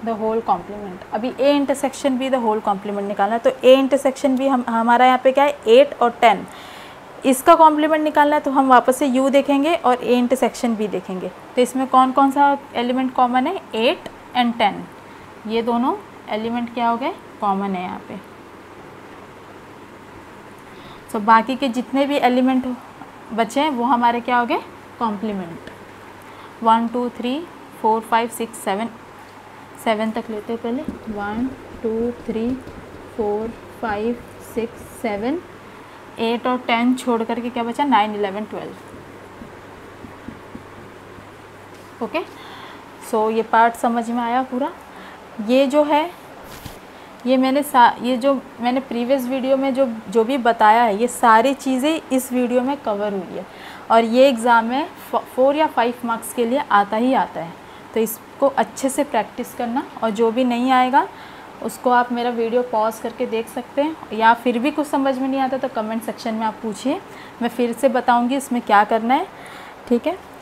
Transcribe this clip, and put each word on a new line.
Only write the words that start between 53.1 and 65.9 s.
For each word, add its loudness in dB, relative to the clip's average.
हुई -8
है। -10
और 6
ये 6
exam 2
में -2
फ-, -4
फ़ोर 2
या 2
five 0
marks -6
के 0
लिए 0
आता 2
ही 2
आता -2
है, -10
तो -2
इसको -2
अच्छे -2
से -2
प्रैक्टिस -4
करना। -4
और 0
जो 2
भी 0
नहीं 0
आएगा, 4
उसको -4
आप 4
मेरा -2
वीडियो 0
पॉज -2
करके -6
देख -4
सकते -6
हैं, -2
या 4
फिर 0
भी 0
कुछ -2
समझ 0
में -2
नहीं -2
आता, -2
तो -4
कमेंट -4